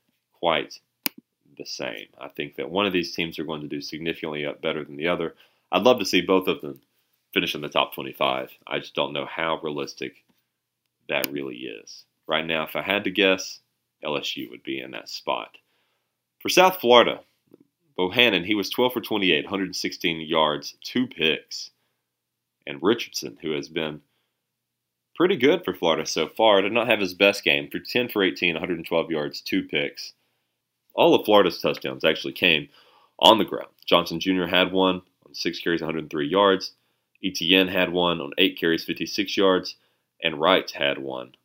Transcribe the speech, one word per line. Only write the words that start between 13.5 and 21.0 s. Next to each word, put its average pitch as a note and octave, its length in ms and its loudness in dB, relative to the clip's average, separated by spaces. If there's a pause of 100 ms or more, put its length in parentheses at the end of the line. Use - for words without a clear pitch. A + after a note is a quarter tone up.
L D2 140 -4
S - 200 -6
U B1 120 -10
would B1 140 -20
be C2+ 160 -8
in B1+ 120 -12
that A1 180 -14
spot. - 480 -6 (840)
For - 80 -4
South - 300 6
Florida, A#2 420 6 (760)
Bohannon, F#2 480 2
he G#2+ 100 -2
was G2 140 -2
twelve B2 240 0
for A2+ 80 -4
twenty-eight, F2+ 440 0
hundred G2 300 -6
sixteen E2+ 460 -4
yards, D#2 600 0
two B2+ 260 -4